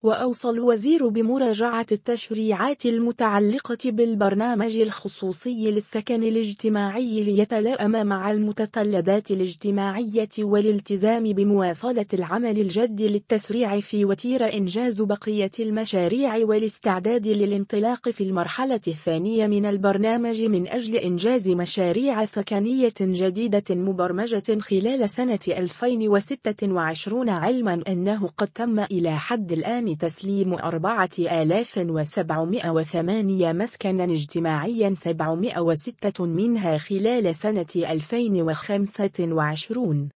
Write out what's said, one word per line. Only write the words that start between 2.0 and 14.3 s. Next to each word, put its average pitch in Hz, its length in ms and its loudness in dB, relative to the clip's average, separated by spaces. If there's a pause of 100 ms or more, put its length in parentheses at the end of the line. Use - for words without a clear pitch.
المتعلقة 233 1000 2
بالبرنامج 220 880 2
الخصوصي 220 920 -2
للسكن 214 520 -2
الاجتماعي 220 1000 0
ليتلائم 214 840 2
مع 196 240 0
المتطلبات 208 1000 0
الاجتماعية 202 1000 -2 (100)
والالتزام 208 840 2
بمواصلة 202 920 2
العمل 208 460 0
الجاد 208 420 0
للتسريع 208 760 0
في 208 240 0
وتيرة 240 400 0